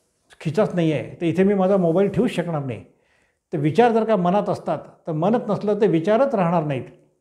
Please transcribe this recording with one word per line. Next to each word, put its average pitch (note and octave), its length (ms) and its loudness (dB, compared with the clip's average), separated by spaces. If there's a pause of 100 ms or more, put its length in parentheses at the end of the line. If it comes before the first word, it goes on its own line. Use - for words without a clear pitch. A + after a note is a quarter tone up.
(400)
खिचाच G3 340 0
नाही E3 180 2
आहे, A#2 280 -8
तर E3+ 60 -2
इथे E3 180 2
मी G3+ 100 2
माझा F#3+ 220 2
मोबाईल F#3 320 2
ठेवूच G3 220 0
शकणार D#3+ 340 -4
नाही. A2 200 -10 (680)
तर E3+ 60 -4
विचार D#3 340 4
जर A3 120 0
का A3 120 0
मनात F3+ 320 0
असतात, D#3+ 300 -4 (280)
तर E3+ 60 -6
मनच G3+ 360 0
नसलं G3+ 320 -2
तर G#3+ 60 4
विचारच G#3 480 2
राहणार E3+ 300 0
नाहीत. C3+ 200 -4 (360)